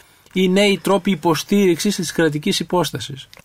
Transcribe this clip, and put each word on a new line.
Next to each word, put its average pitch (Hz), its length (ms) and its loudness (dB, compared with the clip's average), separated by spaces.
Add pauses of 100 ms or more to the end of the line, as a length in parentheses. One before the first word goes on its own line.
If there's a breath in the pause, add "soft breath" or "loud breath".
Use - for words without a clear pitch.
(340 soft breath)
ή 185 160 2
νέοι 196 340 2
τρόποι 196 280 0
υποστήριξης 180 840 0
της 170 160 -6
κρατικής 160 480 0
υπόστασης. 156 680 -4 (180)